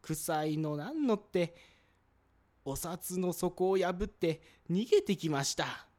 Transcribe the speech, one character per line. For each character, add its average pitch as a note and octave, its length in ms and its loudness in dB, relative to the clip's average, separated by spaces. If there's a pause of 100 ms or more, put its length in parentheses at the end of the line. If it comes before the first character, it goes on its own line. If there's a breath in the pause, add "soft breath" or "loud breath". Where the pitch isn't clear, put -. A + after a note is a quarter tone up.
「臭 D#3 440 -2
い D#3 140 0
の D3+ 180 0
な E3+ 160 -6
ん D4+ 160 0
の」 A3 80 6
っ G3+ 60 -6
て、 F3 340 0 (1080 loud breath)
お C#3 120 -6
札 F3+ 420 -6
の F3+ 140 0
底 F3+ 360 0
を F#3+ 80 4
破 F3+ 280 0
っ - 40 -6
て D#3+ 320 -2 (300 soft breath)
逃 G3 180 0
げ G#4 140 6
て G3+ 140 0
き E3 120 -4
ま C#3+ 140 0
し - 140 -2
た。 - 320 -6 (100)